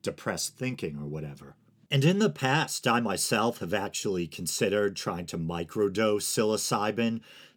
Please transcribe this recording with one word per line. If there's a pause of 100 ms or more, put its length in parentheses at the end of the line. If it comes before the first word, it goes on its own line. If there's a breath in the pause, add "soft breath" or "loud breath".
depressed
thinking
or
whatever. (360)
And
in
the
past,
I
myself
have
actually
considered
trying
to
microdose
psilocybin (360 loud breath)